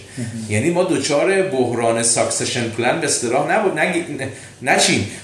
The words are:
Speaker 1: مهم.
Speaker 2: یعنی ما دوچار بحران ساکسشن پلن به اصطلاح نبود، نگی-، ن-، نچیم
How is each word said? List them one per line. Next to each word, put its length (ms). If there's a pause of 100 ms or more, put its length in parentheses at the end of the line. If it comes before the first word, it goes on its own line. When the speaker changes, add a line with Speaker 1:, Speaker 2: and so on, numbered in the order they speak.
(180)
Speaker 1:
مهم. 100 (220)
Speaker 2:
یعنی 200
ما 140
دوچار 580
بحران 640
ساکسشن 640
پلن 300
به 60
اصطلاح 460
نبود، 280
نگی-، 420
ن-، 500
نچیم 360 (160)